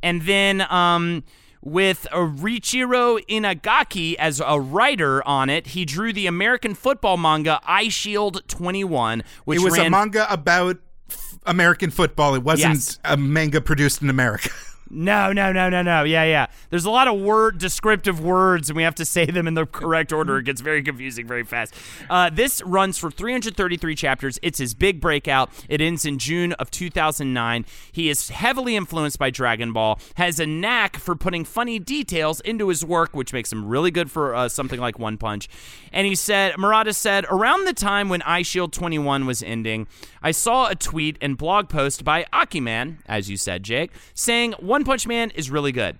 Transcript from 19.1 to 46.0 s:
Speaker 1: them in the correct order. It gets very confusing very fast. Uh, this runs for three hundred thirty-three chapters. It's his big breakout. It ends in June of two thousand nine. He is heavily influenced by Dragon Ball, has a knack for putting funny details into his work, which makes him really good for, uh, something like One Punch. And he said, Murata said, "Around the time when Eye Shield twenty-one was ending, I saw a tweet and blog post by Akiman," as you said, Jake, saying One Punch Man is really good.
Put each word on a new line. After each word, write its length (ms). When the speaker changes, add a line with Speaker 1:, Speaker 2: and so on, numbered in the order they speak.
Speaker 1:
them 240
in 60
the 120
correct 460
order. 260
It 60
gets 160
very 240
confusing 420
very 160
fast. 320
Uh, 220
this 320
runs 360
for 120
three 220
hundred 240
thirty-three 400
chapters. 460
It's 160
his 160
big 260
breakout. 500
It 100
ends 240
in 140
June 340
of 180
two 200
thousand 420
nine. 320
He 180
is 200
heavily 480
influenced 420
by 120
Dragon 420
Ball, 260
has 220
a 80
knack 520
for 180
putting 280
funny 360
details 640
into 260
his 160
work, 320
which 160
makes 180
him 160
really 240
good 220
for, 220
uh, 140
something 300
like 200
One 180
Punch. 320
And 140
he 80
said, 440
Murata 340
said, 380
"Around 360
the 80
time 360
when 120
Eye 200
Shield 300
twenty-one 540
was 160
ending, 460
I 80
saw 380
a 80
tweet 440
and 180
blog 300
post 360
by 300
Akiman," 720
as 240
you 80
said, 260
Jake, 260
saying 480
One 240
Punch 220
Man 240
is 200
really 220
good. 280